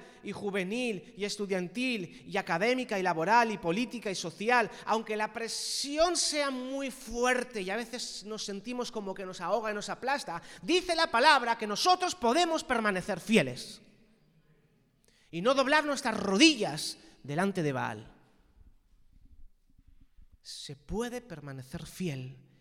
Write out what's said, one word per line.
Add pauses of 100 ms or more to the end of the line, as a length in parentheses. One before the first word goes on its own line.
(220)
y
juvenil
y
estudiantil
y
académica
y
laboral
y
política
y
social, (160)
aunque
la
presión
sea
muy
fuerte
y
a
veces
nos
sentimos
como
que
nos
ahoga
y
nos
aplasta, (220)
dice
la
palabra
que
nosotros
podemos
permanecer
fieles (1500)
y
no
doblar
nuestras
rodillas (280)
delante
de
Baal. (2250)
Se
puede
permanecer
fiel (220)